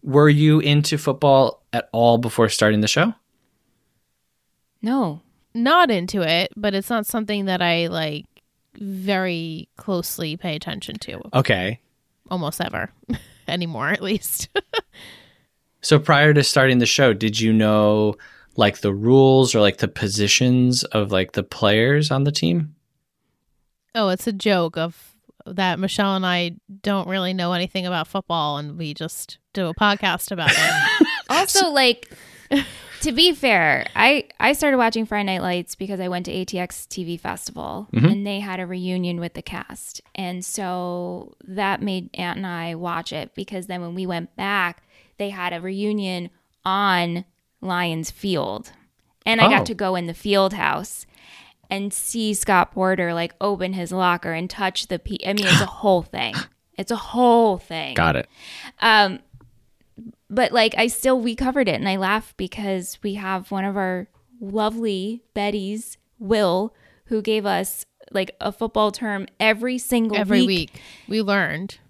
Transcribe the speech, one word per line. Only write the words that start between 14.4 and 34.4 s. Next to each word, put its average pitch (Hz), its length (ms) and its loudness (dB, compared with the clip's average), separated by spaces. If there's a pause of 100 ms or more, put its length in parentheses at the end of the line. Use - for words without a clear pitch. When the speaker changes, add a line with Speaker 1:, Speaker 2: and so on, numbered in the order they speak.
Speaker 3:
<laughs> - 60 -2 (1200)
Speaker 1:
So 151 140 4
prior 151 340 6
to 147 120 6
starting 131 340 4
the 120 80 4
show, 127 260 4
did 110 280 0
you 110 120 4
know, 107 640 4 (420)
like, 104 260 4
the 101 120 0
rules 131 640 6
or, 107 60 6
like, 101 160 6
the 107 100 0
positions 123 960 2
of, 104 280 -2
like, 92 200 0
the 101 100 -2
players 127 680 2
on 139 120 2
the 143 80 2
team? 165 440 0 (1200)
Speaker 3:
Oh, 214 140 2
it's 185 180 -2
a 233 40 0
joke 185 460 0
of - 380 -8 (320)
that 185 320 -2
Michelle 196 360 0
and 190 80 -2
I 175 280 0 (320)
don't 196 240 -2
really 185 260 -2
know 180 200 -2
anything 180 340 -4
about 170 200 -2
football, 156 520 -4
and 147 180 -10
we 156 160 -8
just - 460 -12 (140)
do 190 160 -2
a 165 40 -6
podcast 202 580 0
about 170 220 0
it. 831 600 2
Speaker 1:
<laughs> - 180 -10
Speaker 2:
Also, 370 400 2
like, 254 400 2 (880)
to 294 100 0
be 320 220 4
fair, 175 600 2
I, 262 300 2 (140)
I 262 140 2